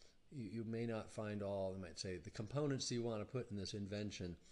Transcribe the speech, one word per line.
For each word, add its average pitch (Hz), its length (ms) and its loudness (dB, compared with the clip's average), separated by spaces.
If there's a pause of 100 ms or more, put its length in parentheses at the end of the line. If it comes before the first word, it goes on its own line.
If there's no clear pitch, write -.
(320)
you, 120 180 -4
you 113 140 -2
may 113 220 0
not 110 220 0
find 104 320 0
all, 98 360 4
you 95 40 -4
might 85 200 -6
say, 92 160 0
the 87 140 -6
components 135 600 2
you 120 100 4
want 117 200 2
to 104 40 0
put 123 280 -2
in 101 40 0
this 98 180 0
invention 101 600 0 (180)